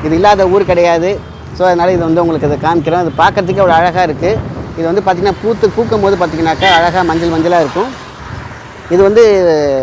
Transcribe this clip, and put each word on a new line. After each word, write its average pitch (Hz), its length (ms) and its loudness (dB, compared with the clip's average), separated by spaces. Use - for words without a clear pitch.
இது 156 100 0
இல்லாத 190 340 2
ஊர் 196 160 2
கிடையாது. 175 540 0
So, 185 80 2
அதனால 175 260 2
இது 175 120 -2
வந்து 165 200 0
உங்களுக்கு 160 220 -2
இதை 147 240 -2
காமிக்கிறோம். 165 400 0
அது - 80 -12
பார்க்கறதுக்கே 185 380 0
அவ்வளோ 196 120 2
அழகா 170 340 2
இருக்கு. 165 360 -2
இது 165 80 -2
வந்து 190 200 0
பார்த்தீங்கன்னா, 185 360 0
பூத்து 214 280 0
பூக்கும் 220 300 -2
போது 196 160 2
பார்த்தீங்கன்னாக்கா, 160 480 -2
அழகா 175 380 2
மஞ்சள் 165 260 -2
மஞ்சளா 165 320 2
இருக்கும். 170 300 -2
இது 175 120 4
வந்து 214 220 6